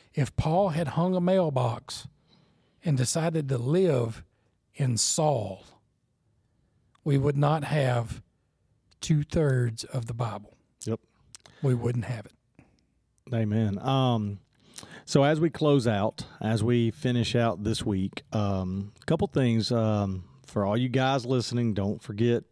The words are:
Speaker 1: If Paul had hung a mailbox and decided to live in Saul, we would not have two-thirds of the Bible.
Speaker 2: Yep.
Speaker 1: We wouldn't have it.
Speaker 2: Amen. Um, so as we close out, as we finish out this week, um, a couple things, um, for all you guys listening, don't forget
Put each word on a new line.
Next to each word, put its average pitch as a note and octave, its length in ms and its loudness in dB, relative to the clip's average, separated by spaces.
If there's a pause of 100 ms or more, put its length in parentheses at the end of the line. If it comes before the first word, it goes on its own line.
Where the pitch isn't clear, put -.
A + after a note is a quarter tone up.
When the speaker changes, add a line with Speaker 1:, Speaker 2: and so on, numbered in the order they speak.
(140)
Speaker 1:
If - 220 -2
Paul F3 340 2
had D#3 180 -2
hung F3 260 0
a F3+ 60 0
mailbox D3+ 880 0 (760)
and D3+ 120 2
decided D#3 540 0
to C3 80 0
live C3 680 0 (500)
in B2+ 220 0
Saul, A2 680 0 (1400)
we C#3 140 2
would C#3 180 0
not D3 280 2
have B2+ 580 0 (760)
two-thirds C3+ 840 0
of A#2+ 220 -6
the A#2+ 80 -8
Bible. G#2 420 -8 (280)
Speaker 2:
Yep. A2 160 -4 (640)
Speaker 1:
We C3+ 120 2
wouldn't A#2 320 -2
have A2 200 -8
it. - 60 -20 (1000)
Speaker 2:
Amen. G#2+ 460 0
Um, A#2+ 640 0 (640)
so - 180 4
as D3+ 180 4
we E3 100 2
close C#3+ 360 2
out, G#2 380 -2 (160)
as A2 240 0
we A#2 260 2
finish B2 460 -2
out A2+ 260 0
this A2 220 -2
week, G2 380 -2 (100)
um, G2 680 -2
a - 60 -18
couple E3+ 220 0
things, A#2 420 0
um, G#2 540 0 (220)
for G#2 180 -2
all G2+ 120 0
you B2+ 120 0
guys C3 380 0
listening, A#2+ 480 0
don't G2+ 280 -2
forget A#2 500 0